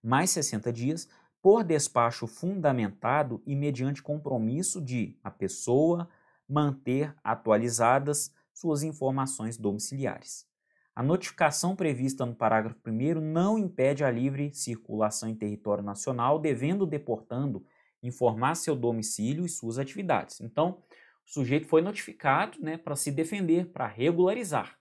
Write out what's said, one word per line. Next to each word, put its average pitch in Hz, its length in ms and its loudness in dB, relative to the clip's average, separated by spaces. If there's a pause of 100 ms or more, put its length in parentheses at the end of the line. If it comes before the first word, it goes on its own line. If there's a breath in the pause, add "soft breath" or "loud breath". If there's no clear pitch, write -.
Mais 135 260 4
sessenta 120 420 -2
dias, 127 360 -4 (340 soft breath)
por 214 220 8
despacho 127 640 2
fundamentado 135 1160 0
e 139 100 -4
mediante 139 480 -2
compromisso 147 800 -2
de 123 420 -4
a 98 80 -8
pessoa 160 800 2 (360 soft breath)
manter 139 800 0
atualizadas 117 1120 2 (160)
suas 151 320 -2
informações 135 760 -2
domiciliares. - 880 -6 (480)
A - 80 -6
notificação 170 720 0
prevista 135 520 -2
no 117 100 -6
parágrafo 110 460 0
primeiro 139 400 -2
não 175 360 0
impede 143 460 0
a 131 80 2
livre 139 420 -2
circulação 110 760 -2
em 110 60 -4
território 104 460 -4
nacional, 120 560 0
devendo 151 440 0
o 190 40 2
deportando 127 800 -4 (360 soft breath)
informar 123 540 2
seu 160 200 -2
domicílio 120 680 -2
e 170 40 -4
suas 117 280 -6
atividades. 139 640 -4
Então, 165 400 -2 (440 soft breath)
o - 40 -20
sujeito 143 380 -2
foi 160 140 6
notificado, 180 800 -2
né, 160 160 -6
para 147 180 -6
se 143 160 -2
defender, 170 560 0
para 127 200 -6
regularizar 170 920 0